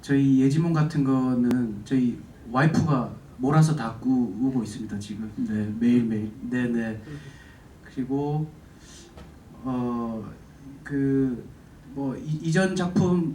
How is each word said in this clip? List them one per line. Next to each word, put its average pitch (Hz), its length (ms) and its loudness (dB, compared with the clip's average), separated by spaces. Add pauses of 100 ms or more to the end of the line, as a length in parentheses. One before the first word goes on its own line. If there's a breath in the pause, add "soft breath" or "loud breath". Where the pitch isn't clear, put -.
저희 139 400 4
예지몽 156 320 4
같은 151 320 2
거는 123 800 2
저희 123 340 0 (320)
와이프가 131 640 2 (260)
몰아서 156 380 4
다 113 240 -6
구우고 123 640 0
있습니다, 104 360 -8
지금. 107 380 -8
네, 107 420 -2
매일매일. 113 520 2 (180)
네, 123 200 -2
네. 113 340 -4 (840 loud breath)
그리고, 143 640 -4 (1120 loud breath)
어, 120 600 -4 (580)
그, 135 640 0 (500)
뭐, 135 220 -6
이-, 156 260 -4
이전 180 320 2
작품 180 600 2